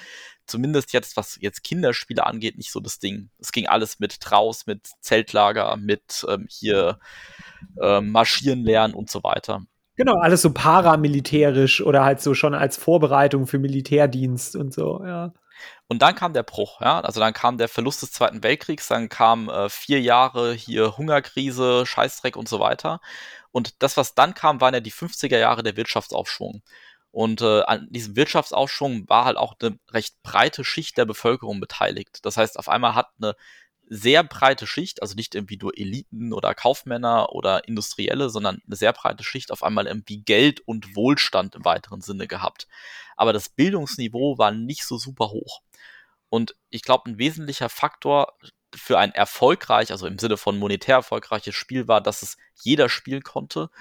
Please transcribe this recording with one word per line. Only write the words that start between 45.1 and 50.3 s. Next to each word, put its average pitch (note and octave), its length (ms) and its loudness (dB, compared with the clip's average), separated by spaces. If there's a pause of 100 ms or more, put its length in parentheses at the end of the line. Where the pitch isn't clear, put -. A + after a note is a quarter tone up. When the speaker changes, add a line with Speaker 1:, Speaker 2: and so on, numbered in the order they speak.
Speaker 1:
hoch. - 280 -10 (720)
Und A2+ 260 -2 (140)
ich - 140 -12
glaub, C3 220 2
ein A2+ 120 -10
wesentlicher C#3+ 500 -4
Faktor - 680 -2 (360)
für - 240 0
ein G2 160 2
erfolgreich, A2+ 760 2
also G2 160 -8
im G2 100 -8
Sinne A2 200 -2